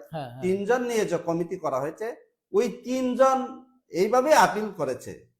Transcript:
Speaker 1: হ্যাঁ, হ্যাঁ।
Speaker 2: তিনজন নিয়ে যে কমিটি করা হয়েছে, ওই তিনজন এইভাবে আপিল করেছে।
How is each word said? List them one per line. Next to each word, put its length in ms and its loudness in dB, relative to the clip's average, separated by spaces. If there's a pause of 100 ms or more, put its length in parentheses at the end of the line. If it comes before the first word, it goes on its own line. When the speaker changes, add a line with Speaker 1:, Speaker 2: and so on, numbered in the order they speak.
(100)
Speaker 1:
হ্যাঁ, 200 -10
হ্যাঁ। 120 -14
Speaker 2:
তিনজন 400 0
নিয়ে 220 0
যে 140 -2
কমিটি 380 -4
করা 240 -2
হয়েছে, 460 -8 (260)
ওই 160 2 (160)
তিনজন 800 0 (240)
এইভাবে 460 4
আপিল 420 4
করেছে। 360 -6 (280)